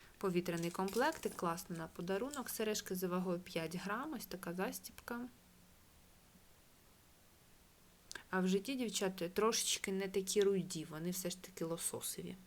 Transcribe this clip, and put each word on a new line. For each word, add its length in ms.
Повітряний 520
комплектик, 680
класно 400
на 100
подарунок. 640
Сережки 440
за 140
вагою 320
п'ять 360
грам, 360
ось 140
така 280
застібка. 760
А 100
в 80
житті, 260
дівчата, 540
трошечки 640
не 160
такі 340
руді, 480
вони 200
все 200
ж 120
таки 220
лососові. 720